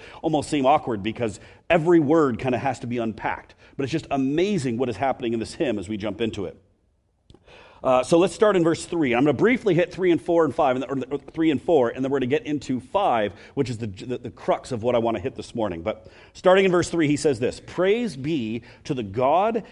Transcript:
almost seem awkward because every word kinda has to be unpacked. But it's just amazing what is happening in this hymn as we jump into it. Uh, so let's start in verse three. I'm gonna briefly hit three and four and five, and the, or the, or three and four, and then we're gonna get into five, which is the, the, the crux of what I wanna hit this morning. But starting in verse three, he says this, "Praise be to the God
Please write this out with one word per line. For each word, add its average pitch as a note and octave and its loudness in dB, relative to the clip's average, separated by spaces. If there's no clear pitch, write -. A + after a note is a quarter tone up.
almost D3+ -2
seem C#3 2
awkward C3 2
because A2 -4
every E3+ 6
word C#3 2
kinda B2+ -2
has C3 -4
to A#2+ -10
be A#2+ -4
unpacked. A2+ -6
But C#3 -4
it's B2 -4
just D#3 -4
amazing C#3 0
what C3+ 0
is G#2+ -6
happening B2 -2
in A#2 -2
this G#2+ -6
hymn A#2+ -2
as F#2 -10
we A2 -6
jump G#2 -6
into G#2+ -4
it. - -14
Uh, B2+ 4
so E3+ 4
let's F#3 2
start G#3 4
in E3+ 4
verse D#3+ 0
three. D3+ 0
I'm B2 4
gonna D3 4
briefly G3 2
hit E3+ 0
three F3+ 0
and D#3+ 2
four E3+ 2
and B2 -4
five, C3+ 2
and C3 -4
the, - -8
or C3+ -4
the, B2+ -6
or C#3+ -4
three D#3+ -2
and C3 0
four, C3 2
and C3 -8
then C3+ -2
we're C#3 0
gonna C3 -2
get C#3+ -2
into C3+ -4
five, B2 0
which C3+ -2
is A#2 -8
the, A#2 -8
the, A#2+ -10
the A#2 -12
crux - -4
of G#2+ -6
what A#2+ 0
I A#2 2
wanna A#2 0
hit C3 -8
this - -14
morning. F#2 -4
But - -8
starting F#3+ 4
in F#3 4
verse F3 2
three, E3 0
he C#3+ 2
says C#3 2
this, A2+ -2
"Praise G3+ -2
be B2+ -4
to D3+ -4
the B2 -4
God D#3 0